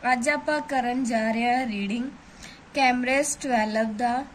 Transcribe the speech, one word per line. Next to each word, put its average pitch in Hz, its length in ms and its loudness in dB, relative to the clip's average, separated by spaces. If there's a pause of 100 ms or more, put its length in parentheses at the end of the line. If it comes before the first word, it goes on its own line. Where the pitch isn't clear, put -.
(140)
ਅੱਜ 247 160 2
ਆਪਾਂ 294 320 0
ਕਰਨ 262 420 0
ਜਾ 226 280 0
ਰਹੇ 240 240 2
ਹਾਂ 254 120 0
ਰੀਡਿੰਗ 214 420 -2 (640)
ਕੈਮਰੇਜ਼ 262 640 2
ਟਵੈਲਵ 220 600 0
ਦਾ 240 380 0